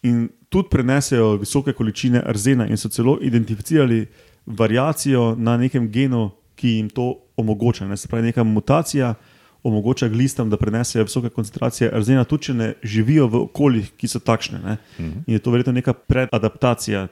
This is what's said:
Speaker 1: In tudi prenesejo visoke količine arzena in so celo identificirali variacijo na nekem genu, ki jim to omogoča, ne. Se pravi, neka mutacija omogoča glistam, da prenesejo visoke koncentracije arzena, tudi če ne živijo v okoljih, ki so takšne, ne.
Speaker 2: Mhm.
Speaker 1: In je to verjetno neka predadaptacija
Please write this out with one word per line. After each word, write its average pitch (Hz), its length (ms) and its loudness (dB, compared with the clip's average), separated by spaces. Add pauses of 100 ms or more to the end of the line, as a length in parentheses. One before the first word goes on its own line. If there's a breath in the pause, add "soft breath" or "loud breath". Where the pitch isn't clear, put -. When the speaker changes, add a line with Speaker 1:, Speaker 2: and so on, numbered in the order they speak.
Speaker 1:
In 120 240 2 (180)
tudi 185 240 0
prenesejo 123 680 2
visoke 135 360 -2
količine 120 480 0
arzena 113 440 0
in 110 120 0
so 110 120 -6
celo 123 300 0
identificirali 117 880 0 (420 soft breath)
variacijo 117 840 0
na 117 220 0
nekem 123 300 0
genu, 117 440 0 (220)
ki - 180 -2
jim 110 180 0
to 123 180 -4 (280)
omogoča, 110 500 0
ne. 98 120 -6
Se - 100 -12
pravi, 117 180 -2
neka 117 180 0
mutacija 123 720 0 (500 soft breath)
omogoča 113 440 0
glistam, 120 400 0
da 104 80 0
prenesejo 113 480 0
visoke 120 240 -4
koncentracije 113 600 -4
arzena, 113 340 2
tudi 151 180 -2
če 135 120 -4
ne 113 240 -2
živijo 110 480 2
v 117 160 2
okoljih, 120 500 0
ki - 160 -6
so 117 120 -6
takšne, - 400 -2
ne. 104 160 -6 (180 loud breath)
Speaker 2:
Mhm. 85 280 -8
Speaker 1:
In 117 120 -2
je 107 40 2
to 123 120 -2
verjetno 123 240 2
neka 127 200 0
predadaptacija 110 1160 -2